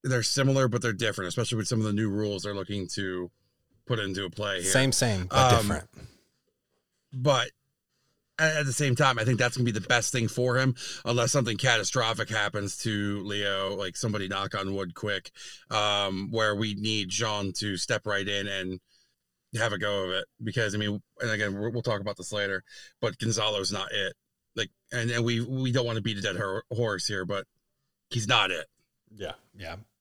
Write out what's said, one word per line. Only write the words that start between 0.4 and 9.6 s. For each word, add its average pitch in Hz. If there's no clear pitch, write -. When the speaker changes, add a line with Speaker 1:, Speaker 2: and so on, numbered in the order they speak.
Speaker 1:
but 120
they're 117
different, 98
especially 117
with 104
some 113
of 110
the 104
new 107
rules 101
they're 101
looking 98
to 92
put 117
into 98
a 90
play 98
here. 92
Speaker 2:
Same, 131
same, 101
but 127
Speaker 1:
Um, 117
Speaker 2:
different. -
Speaker 1:
But 127
at, 156
at 147
the 131
same 135
time, 131
I 110
think 117
that's 123
gonna 127